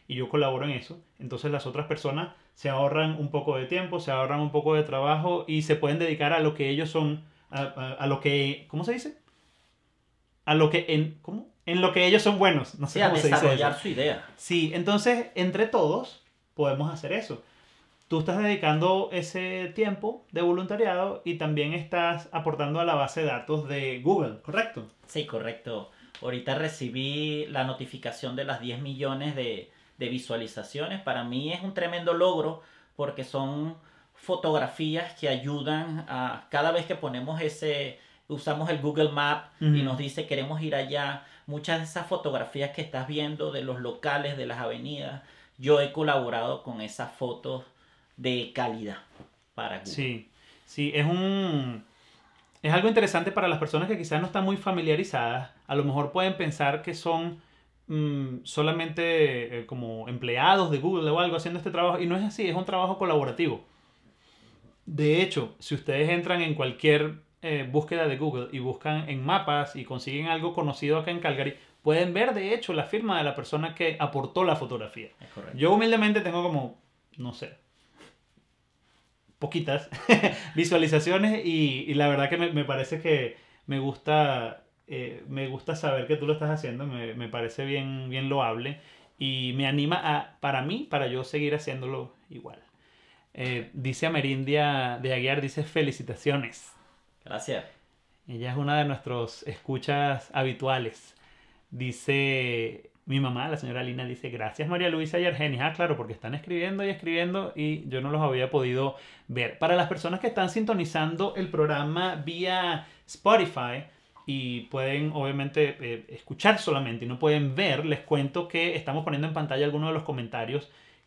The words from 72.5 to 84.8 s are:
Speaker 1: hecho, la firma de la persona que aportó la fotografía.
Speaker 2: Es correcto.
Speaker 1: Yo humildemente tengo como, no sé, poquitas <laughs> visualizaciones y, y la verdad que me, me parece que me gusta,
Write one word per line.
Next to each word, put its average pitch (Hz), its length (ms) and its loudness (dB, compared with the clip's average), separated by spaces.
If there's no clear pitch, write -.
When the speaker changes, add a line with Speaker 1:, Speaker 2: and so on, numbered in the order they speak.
Speaker 1:
hecho, 226 220 -2
la 147 100 0
firma 214 320 0
de 151 80 2
la 143 100 0
persona 151 400 -4
que 165 240 0
aportó 147 460 0
la 165 120 4
fotografía. 113 520 -8
Speaker 2:
Es - 100 -20
correcto. - 260 -14
Speaker 1:
Yo 156 160 6
humildemente 214 480 6
tengo 175 220 -2
como, 147 360 -2
no 123 160 -8
sé, - 240 -14
poquitas 151 500 -2
<laughs> - 460 4
visualizaciones 170 920 4
y, 151 420 2
y 147 80 -2
la 147 140 4
verdad 143 200 2
que 170 80 0
me, 170 160 0
me 147 120 0
parece 135 360 -2
que 143 360 2
me 139 120 -2
gusta, 135 840 2